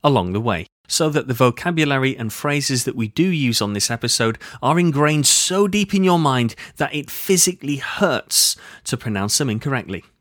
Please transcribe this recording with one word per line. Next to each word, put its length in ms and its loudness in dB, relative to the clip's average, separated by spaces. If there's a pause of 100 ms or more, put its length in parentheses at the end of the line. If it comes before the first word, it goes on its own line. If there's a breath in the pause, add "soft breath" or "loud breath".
along 300 2
the 80 -2
way, 260 -2 (220)
so 200 0
that 200 -2
the 40 -2
vocabulary 840 2
and 160 -6
phrases 500 -2
that 120 -4
we 120 -2
do 160 0
use 380 2
on 100 0
this 180 -2
episode 480 0 (240 loud breath)
are 160 2
ingrained 480 2
so 400 2
deep 280 0
in 100 2
your 160 4
mind 360 2 (200 loud breath)
that 180 -2
it 160 -6
physically 680 0
hurts 800 0 (260 loud breath)
to 140 -4
pronounce 400 -2
them 120 0
incorrectly. 540 -4 (180)